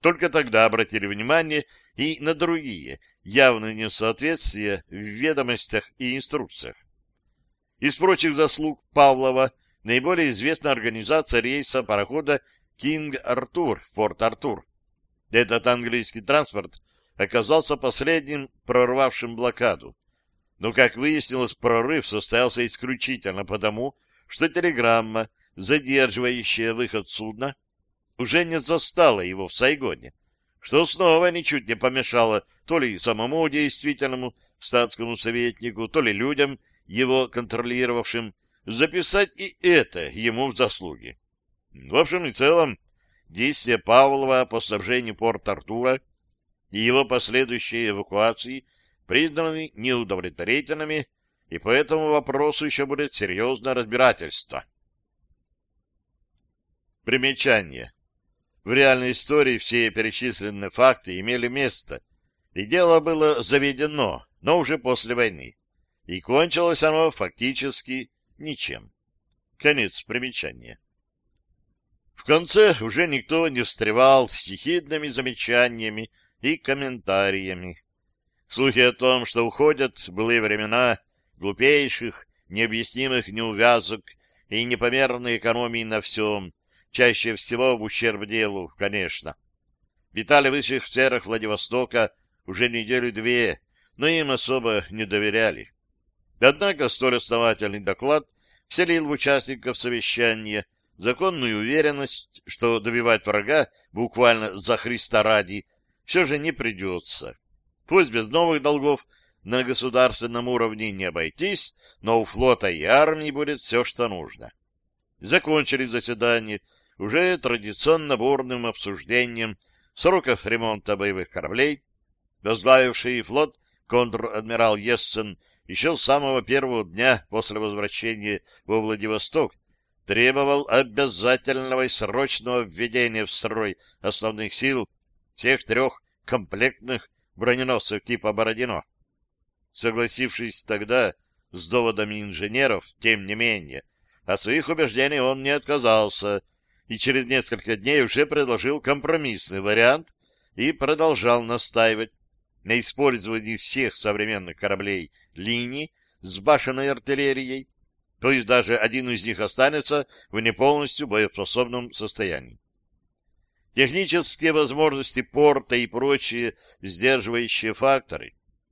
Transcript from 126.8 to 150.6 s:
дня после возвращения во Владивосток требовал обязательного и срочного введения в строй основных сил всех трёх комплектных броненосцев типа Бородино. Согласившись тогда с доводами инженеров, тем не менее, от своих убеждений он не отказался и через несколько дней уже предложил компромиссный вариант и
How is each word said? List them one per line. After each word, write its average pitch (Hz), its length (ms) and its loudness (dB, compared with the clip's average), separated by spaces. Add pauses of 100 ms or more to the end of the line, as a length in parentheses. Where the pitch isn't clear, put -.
дня 110 440 2
после 107 300 -4
возвращения 104 840 -6 (220)
во 110 160 0
Владивосток 110 760 -2 (500)
требовал 139 640 2
обязательного 131 1160 0
и 123 40 -4
срочного 123 720 -2
введения 110 640 -2
в - 60 -10
строй 107 460 -4 (240)
основных 107 520 -4
сил 131 340 -2 (460)
всех 131 300 0
трёх 123 400 -2 (220)
комплектных 117 840 -4 (260)
броненосцев 120 680 -2
типа 107 300 -2
Бородино. 110 500 -2 (880)
Согласившись 117 920 -4
тогда 107 480 0 (380)
с 85 180 -10
доводами 107 520 0
инженеров, 104 640 -2 (140)
тем 107 260 2
не 101 100 -6
менее, 95 480 -4 (420)
от 98 160 -2
своих 139 260 -2
убеждений 143 540 0
он 135 200 0
не 139 100 -2
отказался 110 880 2 (460)
и 113 100 -8
через 131 280 0
несколько 120 520 -2
дней 131 260 2
уже 143 220 2
предложил 139 560 -2
компромиссный 143 800 -2
вариант 117 540 2 (400)
и 131 160 0